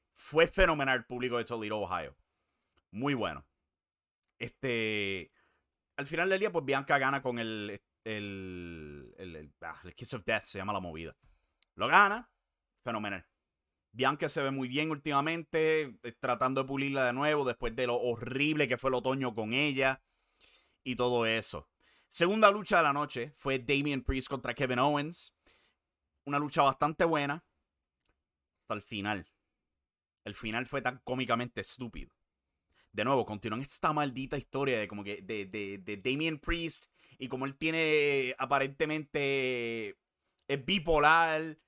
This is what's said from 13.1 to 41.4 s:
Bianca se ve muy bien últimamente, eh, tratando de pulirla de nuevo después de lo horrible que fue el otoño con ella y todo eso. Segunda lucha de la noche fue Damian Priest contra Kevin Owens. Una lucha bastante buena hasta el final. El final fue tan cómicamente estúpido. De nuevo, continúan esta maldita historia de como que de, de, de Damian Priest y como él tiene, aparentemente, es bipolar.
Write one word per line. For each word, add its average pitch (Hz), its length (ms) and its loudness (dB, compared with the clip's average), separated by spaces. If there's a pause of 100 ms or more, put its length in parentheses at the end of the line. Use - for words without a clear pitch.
Bianca 135 340 0
se 151 120 0
ve 135 100 0
muy 131 180 -4
bien 151 220 -2
últimamente, 156 1120 0
eh, 117 160 -10
tratando 131 440 0
de 131 60 -4
pulirla 139 360 0
de 123 80 2
nuevo 147 320 2
después 120 320 -2
de 127 100 0
lo 120 100 2
horrible 127 720 0
que 120 120 0
fue 135 100 0
el 131 60 2
otoño 127 400 -2
con 110 180 -4
ella 135 500 0 (800)
y 127 140 -4
todo 123 300 2
eso. 113 420 -2 (400)
Segunda 202 420 8
lucha 196 280 2
de 165 60 6
la 143 100 4
noche 143 420 -4
fue 135 220 -2
Damian 139 420 0
Priest 131 280 -2
contra 123 260 -4
Kevin 127 240 0
Owens. 147 560 0 (880)
Una 143 140 -2
lucha 147 240 2
bastante 147 420 4
buena 151 400 0 (1160)
hasta - 120 -6
el 104 80 -8
final. 101 440 -6 (960)
El 104 100 -8
final 117 320 -4
fue 139 140 -4
tan 123 240 -4
cómicamente 123 560 -2
estúpido. - 540 -8 (800)
De 107 120 -2
nuevo, 127 220 4
continúan 110 340 -6
esta 151 320 -2
maldita 139 460 -2
historia 135 400 -2
de 104 100 -2
como 104 160 -8
que 101 160 -8
de, 101 260 -6
de, 101 320 -8
de 101 200 -8
Damian 143 400 -2
Priest 165 480 -4 (320)
y 131 100 -10
como 131 160 -4
él 135 120 -6
tiene, 151 840 2
aparentemente, 135 1600 -2 (500)
es 139 160 -2
bipolar. 160 1040 4